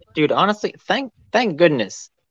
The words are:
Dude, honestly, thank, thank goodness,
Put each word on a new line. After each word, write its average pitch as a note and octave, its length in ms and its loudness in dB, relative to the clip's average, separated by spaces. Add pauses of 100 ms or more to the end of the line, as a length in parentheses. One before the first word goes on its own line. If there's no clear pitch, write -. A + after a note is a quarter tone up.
(140)
Dude, D3+ 160 0
honestly, G3 440 -2 (120)
thank, B3+ 260 -4 (200)
thank A3 240 0
goodness, C#3+ 540 0 (200)